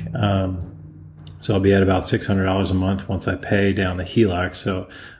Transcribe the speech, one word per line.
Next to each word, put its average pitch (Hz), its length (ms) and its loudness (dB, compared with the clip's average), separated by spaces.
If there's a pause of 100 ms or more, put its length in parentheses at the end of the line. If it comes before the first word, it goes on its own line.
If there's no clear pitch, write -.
(160)
Um, 95 600 0 (640)
so - 140 -2
I'll 95 60 2
be 98 140 6
at 98 100 6
about 92 220 4
six - 200 0
hundred 95 200 2
dollars 95 260 0
a - 20 0
month 95 340 0
once 92 200 -4
I 92 80 0
pay 98 380 2
down 92 240 -2
the 90 60 -6
heloc. 90 520 0
So 92 340 -4 (300)